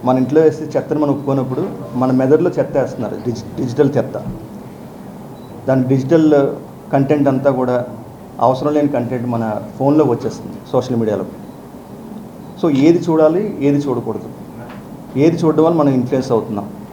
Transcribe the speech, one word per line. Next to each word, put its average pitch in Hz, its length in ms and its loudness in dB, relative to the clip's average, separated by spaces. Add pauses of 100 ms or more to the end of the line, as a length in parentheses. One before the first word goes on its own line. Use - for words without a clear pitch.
మన 127 140 4
ఇంట్లో 131 220 4
వేస్తే 156 240 4
చెత్తను 147 360 -2
మనం 143 120 2
ఒప్పుకోనప్పుడు 135 560 -2 (260)
మన 127 160 2
మెదడులో 135 400 4
చెత్త 147 260 -2
వేస్తున్నారు, 117 380 -2
డిజి-, - 420 -8
డిజిటల్ 135 400 2
చెత్త. - 260 -2 (1500)
దాని 131 160 2
డిజిటల్ 139 720 4 (380)
కంటెంట్ 143 360 2
అంతా 131 220 2
కూడా 123 360 0 (540)
అవసరం 131 340 2
లేని 147 140 2
కంటెంట్ 120 400 -2
మన 113 320 -2 (180)
ఫోన్లోకి 143 320 4
వచ్చేస్తుంది, - 440 -4 (180)
సోషల్ 123 240 0
మీడియాలో. 107 280 0 (1400)
So, 170 80 2
ఏది 151 280 6
చూడాలి, 165 600 2
ఏది 143 180 2
చూడకూడదు, 117 500 -4 (920)
ఏది 165 180 4
చూడడం 160 280 4
వల్ల 170 120 4
మనం 143 120 4
ఇన్‌ఫ్లుయెన్స్ 127 440 0
అవుతున్నాం 104 380 -2 (220)